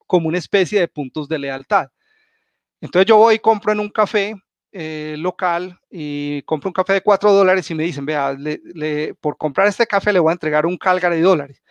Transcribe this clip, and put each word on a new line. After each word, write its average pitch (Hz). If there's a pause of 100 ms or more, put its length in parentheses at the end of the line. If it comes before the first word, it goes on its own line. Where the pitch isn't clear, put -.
como 170
una 165
especie 190
de 170
puntos 143
de 147
lealtad. 139 (880)
Entonces 180
yo 220
voy 220
y 214
compro 214
en 208
un 208
café, 208 (360)
eh, 156
local 180 (120)
y 147
compro 156
un 175
café 190
de 196
cuatro 202
dólares 190
y 165
me 156
dicen, 143
"Vea, 139
le, 151 (120)
le, 151
por 147
comprar 156
este 220
café 202
le 190
voy 156
a 170
entregar 151
un 175
Calgary 180
de 160
dólares". 151